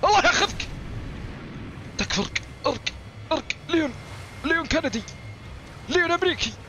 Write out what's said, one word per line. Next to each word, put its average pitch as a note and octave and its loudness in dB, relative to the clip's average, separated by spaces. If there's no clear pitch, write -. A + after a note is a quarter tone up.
الله G4+ 10
ياخذك. - 4
تكفرك. - -2
ارك. - -2
ارك. - 0
ليون. D#4 4
ليون D#4+ 4
كندي. A#3+ 2
ليون E4+ 4
امريكي. F4 2